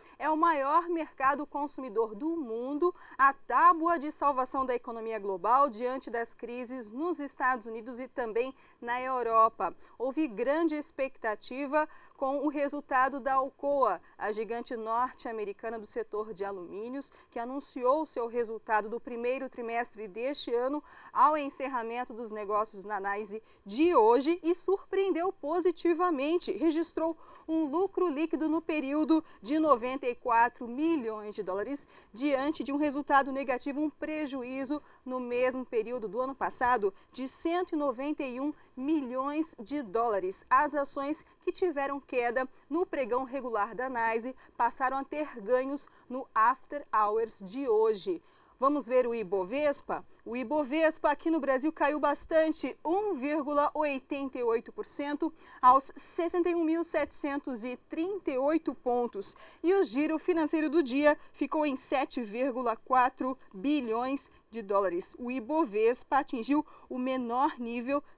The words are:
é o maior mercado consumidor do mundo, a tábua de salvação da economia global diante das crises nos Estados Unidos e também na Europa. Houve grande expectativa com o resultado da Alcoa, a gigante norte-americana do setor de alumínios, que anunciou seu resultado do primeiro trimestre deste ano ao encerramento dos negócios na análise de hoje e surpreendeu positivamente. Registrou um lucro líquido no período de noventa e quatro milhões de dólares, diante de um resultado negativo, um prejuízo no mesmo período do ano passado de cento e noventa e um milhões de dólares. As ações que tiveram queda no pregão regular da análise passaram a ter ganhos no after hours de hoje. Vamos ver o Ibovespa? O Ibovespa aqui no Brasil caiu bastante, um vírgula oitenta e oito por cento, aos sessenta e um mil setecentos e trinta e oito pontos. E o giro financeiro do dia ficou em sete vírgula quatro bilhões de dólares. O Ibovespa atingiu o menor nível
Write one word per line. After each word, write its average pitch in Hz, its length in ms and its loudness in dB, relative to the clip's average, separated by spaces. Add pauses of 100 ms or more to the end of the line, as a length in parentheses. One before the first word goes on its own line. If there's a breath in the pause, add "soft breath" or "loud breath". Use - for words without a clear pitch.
(180 loud breath)
é 285 120 0
o 311 60 2
maior 320 520 4
mercado 302 580 0
consumidor 247 680 -4
do 311 220 -4
mundo, 277 580 -2 (240 loud breath)
a 269 140 6
tábua 330 680 4
de 294 120 -6
salvação 269 540 0
da 247 100 0
economia 226 440 -6
global 202 500 4
diante 247 420 -6
das 233 220 -4
crises 240 580 -10
nos 302 300 -4
Estados 254 460 -2
Unidos 226 340 -10
e 254 80 -10
também 240 460 -2 (260 soft breath)
na 240 200 -4
Europa. 226 760 2 (240 loud breath)
Houve 269 280 0
grande 285 500 0
expectativa 277 1120 -2 (280 loud breath)
com 277 280 0
o 302 40 2
resultado 277 680 0
da 269 160 0
Alcoa, 269 640 2 (200 soft breath)
a 202 120 -2
gigante 226 460 -6
norte-americana 226 1000 -4
do 208 80 -12
setor 214 480 -8
de 190 100 -8
alumínios, 202 640 -8 (200 loud breath)
que - 80 -12
anunciou 269 680 0
seu 240 220 -4
resultado 220 640 -2
do 233 100 -6
primeiro 247 480 -4
trimestre 233 580 -6
deste 240 480 -4
ano 269 300 -2 (300 loud breath)
ao 294 220 6
encerramento 254 760 -6
dos 226 180 -10
negócios 208 540 -2
na 208 120 -6
análise 202 460 -4 (220 soft breath)
de 302 320 2
hoje 254 460 6
e 330 120 0
surpreendeu 370 760 0
positivamente. 330 1200 0
Registrou 320 640 0 (320 loud breath)
um 320 160 2
lucro 359 420 0
líquido 311 420 0
no 320 120 0
período 302 640 2 (180 loud breath)
de 269 160 -2
noventa 262 480 2
e 240 80 0
quatro 240 540 2
milhões 233 680 -2
de 214 80 -6
dólares, 202 460 -4 (240 loud breath)
diante 277 500 0
de 233 80 -6
um 277 60 0
resultado 285 560 2
negativo, 269 480 -2
um 302 100 0
prejuízo 277 880 -4 (240 soft breath)
no 254 140 -6
mesmo 247 460 0
período 226 420 -4
do 202 140 -4
ano 262 140 -4
passado 208 600 2 (160 soft breath)
de 262 160 -8
cento 349 460 -2
e 330 40 -4
noventa 285 460 -2
e 254 160 -6
um 294 140 -2 (240 soft breath)
milhões 277 800 -2
de 277 240 -6
dólares. 202 640 0
As 285 280 4
ações 285 480 -4 (180 soft breath)
que 359 80 -2
tiveram 285 480 -2
queda 240 500 0 (200 soft breath)
no 349 180 0
pregão 262 380 -2
regular 233 500 -4
da 247 120 -2
análise 233 500 -2 (200 loud breath)
passaram 254 400 0
a 269 80 -4
ter 294 360 -6
ganhos 254 480 0 (200 soft breath)
no 254 240 -8
after 262 600 2
hours 220 480 0
de 233 280 -6
hoje. 214 540 2 (360 soft breath)
Vamos 269 280 2
ver 254 200 4
o 233 80 -2
Ibovespa? 220 920 -2 (180 soft breath)
O 226 140 -8
Ibovespa 302 760 2
aqui 294 200 0
no 320 100 2
Brasil 269 320 2
caiu 294 260 0
bastante, 302 840 0
um 381 300 0
vírgula 285 580 0
oitenta 277 680 -4
e 247 40 -2
oito 233 280 0
por - 140 -10
cento, 294 480 -4 (300 loud breath)
aos 262 340 8
sessenta 349 540 -2
e 339 40 0
um 339 80 2
mil 320 220 0
setecentos 285 800 -4
e 254 140 -6 (100)
trinta 349 420 -4
e 262 60 -2
oito 294 380 0
pontos. 240 600 -2 (280 loud breath)
E 339 100 4
o 392 100 6
giro 294 360 0
financeiro 311 500 2
do 311 140 2
dia 285 360 4 (140 loud breath)
ficou 302 320 -2
em 277 100 0
sete 269 480 -2
vírgula 233 540 -2
quatro 254 600 2 (140 soft breath)
bilhões 247 800 -2 (200 soft breath)
de 226 100 -8
dólares. 196 580 0
O 240 120 -6
Ibovespa 247 880 0
atingiu 277 480 0 (200 loud breath)
o 254 120 -8
menor 254 600 0
nível 240 460 -2 (140)